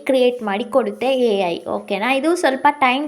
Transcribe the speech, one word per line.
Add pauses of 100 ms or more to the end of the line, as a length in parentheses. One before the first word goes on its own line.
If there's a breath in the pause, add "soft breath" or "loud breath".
ಕ್ರಿಯೇಟ್
ಮಾಡಿ (100)
ಕೊಡುತ್ತೆ (180)
ಎ (220)
ಐ, (220)
ಓಕೆನಾ? (120)
ಇದು (140)
ಸ್ವಲ್ಪ (200)
ಟೈಮ್